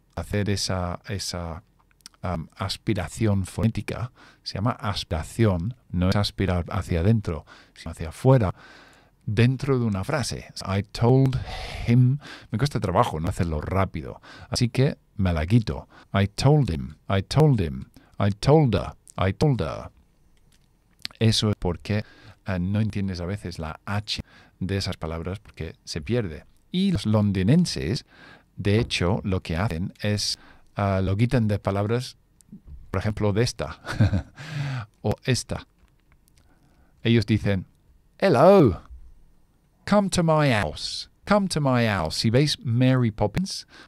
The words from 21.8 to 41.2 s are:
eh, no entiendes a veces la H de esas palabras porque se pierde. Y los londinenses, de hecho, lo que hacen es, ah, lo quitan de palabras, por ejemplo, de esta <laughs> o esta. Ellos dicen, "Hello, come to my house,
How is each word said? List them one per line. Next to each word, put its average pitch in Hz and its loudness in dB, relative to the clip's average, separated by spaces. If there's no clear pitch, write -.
eh, 92 -2
no 101 0
entiendes 98 -2
a 85 -6
veces 92 -8
la 78 -8
H 104 -6
de 98 -2
esas 92 -4
palabras 82 -8
porque - -14
se - -10
pierde. 90 -6
Y 190 0
los 113 -2
londinenses, 104 2
de 101 2
hecho, 95 0
lo 95 -2
que 80 -4
hacen 92 -4
es, 104 -2
ah, 98 0
lo 95 0
quitan 117 2
de 101 0
palabras, 107 -2
por 95 -4
ejemplo, 107 0
de 110 2
esta - -6
<laughs> 95 2
o 107 -2
esta. - -4
Ellos 117 4
dicen, 101 0
"Hello, 160 6
come 202 4
to 175 0
my 156 4
house, - -4